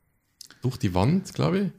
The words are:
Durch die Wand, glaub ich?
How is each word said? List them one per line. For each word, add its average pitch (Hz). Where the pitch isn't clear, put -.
Durch 120
die 92
Wand, 147
glaub 165
ich? 196